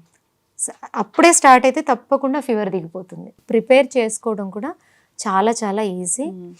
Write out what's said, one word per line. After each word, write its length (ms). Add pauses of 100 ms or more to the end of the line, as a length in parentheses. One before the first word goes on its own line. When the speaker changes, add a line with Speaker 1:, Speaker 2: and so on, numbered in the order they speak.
(580)
Speaker 1:
స-, 160 (200)
అప్పుడే 380
స్టార్ట్ 340
అయితే 140
తప్పకుండా 600
ఫీవర్ 280
దిగిపోతుంది. 640 (160)
ప్రిపేర్ 380 (100)
చేసుకోవడం 540
కూడా 220 (460)
చాలా 340
చాలా 300
ఈజీ. 440
Speaker 2:
మ్మ్. 340